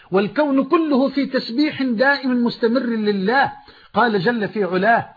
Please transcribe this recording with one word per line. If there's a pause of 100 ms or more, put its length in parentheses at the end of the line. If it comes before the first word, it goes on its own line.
(120)
والكون
كله
في
تسبيح
دائم
مستمر
لله. (420)
قال
جل
في
علاه: